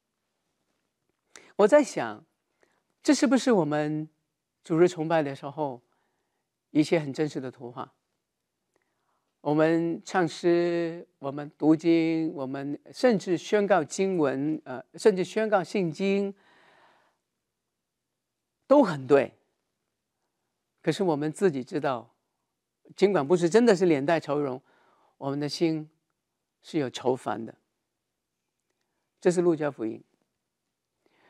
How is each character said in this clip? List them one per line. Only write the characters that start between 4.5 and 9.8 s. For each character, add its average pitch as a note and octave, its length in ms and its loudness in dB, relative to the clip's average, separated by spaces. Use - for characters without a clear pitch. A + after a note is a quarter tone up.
主 D#3+ 140 -2
日 E3+ 100 8
崇 E3 220 -2
拜 D#3+ 140 2
的 C#3 120 -6
时 C#3+ 120 -16
候 C#3 340 -8
一 D3 120 2
些 D#3+ 180 0
很 C#3+ 100 -10
真 D3+ 160 -4
实 D3 140 -10
的 B2+ 100 -12
图 B2 220 -18
画？ B2 180 -14
我 D3 140 -2
们 E3 500 0